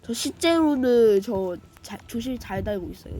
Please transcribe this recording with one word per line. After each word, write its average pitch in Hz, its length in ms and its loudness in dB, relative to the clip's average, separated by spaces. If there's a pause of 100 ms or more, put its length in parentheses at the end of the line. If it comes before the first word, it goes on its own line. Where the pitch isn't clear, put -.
저 233 140 -8
실제로는 254 1080 4
저 190 340 -4 (340)
자-, 208 80 -16 (100)
조심히 240 320 -8
잘 190 240 -8
다니고 202 280 -4
있어요. - 300 -14